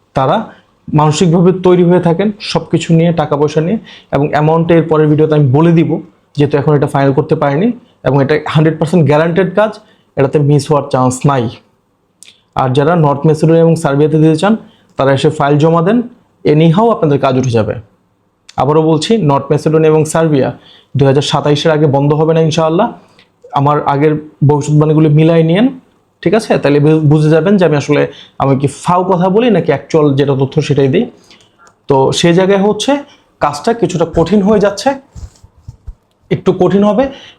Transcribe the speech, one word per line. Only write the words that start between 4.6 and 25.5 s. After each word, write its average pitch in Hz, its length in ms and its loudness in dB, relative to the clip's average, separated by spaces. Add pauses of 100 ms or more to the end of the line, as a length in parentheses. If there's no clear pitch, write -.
এর 160 80 4
পরের 156 260 0
ভিডিওতে 151 260 2
আমি 147 180 2
বলে 165 200 2
দিব, 160 280 0 (360)
যেহেতু 147 200 0
এখন 147 180 0
এটা 143 120 0
ফাইনাল 139 260 0
করতে 151 220 -2
পারিনি। 151 380 -2 (320)
এবং 139 180 0
এটা 151 160 0 (100)
হান্ড্রেড 156 300 0
পার্সেন্ট 165 280 0
গ্যারান্টেড 170 480 0
কাজ, 214 240 -2 (380)
এটাতে 135 220 0
মিস 143 340 0
হওয়ার 139 180 -2
চান্স 127 360 -2
নাই। 131 220 0 (1080)
আর 131 160 -2
যারা 147 260 0
নর্থ 147 300 0
ম্যাসেডোনিয়া 160 340 2
এবং 165 160 4
সার্বিয়াতে 147 420 0
দিতে 156 180 2
চান, 208 200 0 (400)
তারা 139 160 0
এসে 139 180 0
ফাইল 147 280 0
জমা 165 240 2
দেন, 220 200 0 (420)
anyhow 165 460 2
আপনাদের 151 280 0
কাজ 131 200 0
উঠে 131 120 -2
যাবে। 107 240 -2 (840)
আবারও 147 260 0
বলছি, 160 340 0
নর্থ 143 280 0
ম্যাসেডোনিয়া 156 480 0
এবং 156 120 0
সার্বিয়া 151 540 -2 (380)
দুই 139 100 2
হাজার 139 160 2
সাতাইশের 147 500 -2
আগে 151 140 0
বন্ধ 139 280 0
হবে 160 200 0
না 160 60 2
ইনশাআল্লাহ। 165 520 -2 (600)
আমার 147 340 0
আগের 151 440 -2 (140)
ভবিষ্যৎবাণীগুলো 151 680 2
মিলাই 160 320 4
নিয়েন, 196 380 0 (420)